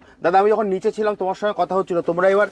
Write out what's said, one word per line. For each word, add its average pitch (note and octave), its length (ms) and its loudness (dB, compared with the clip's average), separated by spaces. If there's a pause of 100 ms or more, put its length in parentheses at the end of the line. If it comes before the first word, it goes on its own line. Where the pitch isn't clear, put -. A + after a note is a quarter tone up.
(220)
দাদা, F3 180 2
আমি G#3 100 4
যখন G#3+ 180 0
নিচে F#3+ 240 -2
ছিলাম G#3 240 -2
তোমার F#3 200 -4
সঙ্গে G#3 220 -4
কথা F3+ 180 -2
হচ্ছিল, F3+ 260 -2
তোমরা F#3 280 0
এবার G3+ 220 2